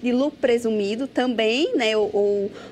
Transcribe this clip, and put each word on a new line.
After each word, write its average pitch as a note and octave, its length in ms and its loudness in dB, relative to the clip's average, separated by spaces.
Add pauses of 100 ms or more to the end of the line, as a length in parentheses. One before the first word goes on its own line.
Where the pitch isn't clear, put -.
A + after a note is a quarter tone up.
de A#3+ 120 0
lucro C#4 280 0
presumido A#3 680 0
também, B3+ 680 0
né, A3 200 2
ou, G#3 160 0
ou G3+ 380 0 (220)